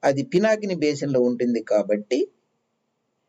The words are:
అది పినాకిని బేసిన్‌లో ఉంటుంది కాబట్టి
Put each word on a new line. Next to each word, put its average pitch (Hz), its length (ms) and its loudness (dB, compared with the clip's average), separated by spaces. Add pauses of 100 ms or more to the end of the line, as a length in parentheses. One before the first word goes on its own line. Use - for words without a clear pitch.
అది 139 220 0
పినాకిని 208 520 0
బేసిన్‌లో 143 460 0
ఉంటుంది 123 400 0
కాబట్టి 104 560 -2 (1120)